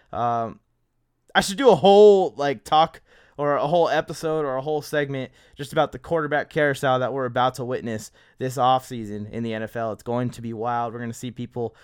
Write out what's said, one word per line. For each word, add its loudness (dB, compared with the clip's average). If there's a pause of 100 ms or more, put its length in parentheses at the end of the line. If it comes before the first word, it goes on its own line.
(120)
Um, -4 (760)
I 4
should -4
do 6
a 10
whole, 8
like, -2
talk 2 (360)
or 0
a 0
whole 2
episode -4
or -4
a -4
whole -4
segment -4 (240)
just -14
about 0
the -12
quarterback -4
carousel 0
that -2
we're -4
about -2
to -10
witness -8 (260)
this -8
offseason -2
in -8
the -6
N -6
F -12
L. -6
It's -12
going -4
to -16
be -10
wild. -4
We're -12
gonna -10
see -12
people -10